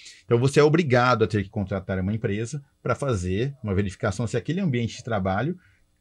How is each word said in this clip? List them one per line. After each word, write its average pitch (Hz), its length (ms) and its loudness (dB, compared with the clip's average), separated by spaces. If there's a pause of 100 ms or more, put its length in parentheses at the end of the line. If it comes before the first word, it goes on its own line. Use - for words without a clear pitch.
(240)
Então, 120 140 2
você 135 200 2
é 147 60 8
obrigado 127 580 4
a 107 40 6
ter 101 180 -2
que 98 60 -12
contratar 95 500 -4
uma 98 140 -2
empresa 113 500 -6 (180)
pra 123 120 -2
fazer 113 680 -2
uma 101 120 -2
verificação 101 520 -2
se 123 120 -4
aquele 160 220 -4
ambiente 120 360 -2
de - 80 -18
trabalho 107 540 -2 (420)